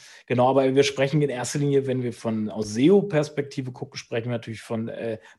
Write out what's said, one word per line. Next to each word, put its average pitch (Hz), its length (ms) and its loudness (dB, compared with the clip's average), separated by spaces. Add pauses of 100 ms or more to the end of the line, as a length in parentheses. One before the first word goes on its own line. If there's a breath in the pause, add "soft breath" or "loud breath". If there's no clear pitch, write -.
(260 loud breath)
Genau, 127 240 4
aber 135 240 4
wir 139 80 6
sprechen 139 400 2
in 143 80 2
erster 123 300 -4
Linie, 139 260 2
wenn 127 160 -2
wir 120 100 -4
von, 110 380 -4
aus 104 240 -6
seo-Perspektive 151 960 2
gucken, - 260 -12
sprechen 117 300 -6
wir 123 60 -4
natürlich 113 280 -8
von, 113 280 -6
äh, 110 300 -8 (200 loud breath)